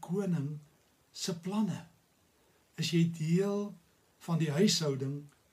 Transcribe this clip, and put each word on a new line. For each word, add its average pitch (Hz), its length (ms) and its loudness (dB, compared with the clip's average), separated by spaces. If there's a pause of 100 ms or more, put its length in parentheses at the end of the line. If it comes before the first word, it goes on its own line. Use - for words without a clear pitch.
koning 165 600 -2 (520)
se - 300 -4
planne. 196 360 -2 (1000)
Is 160 160 -2
jy 170 180 6
deel 196 600 0 (520)
van 165 160 0
die 156 140 0
huishouding 143 640 2 (340)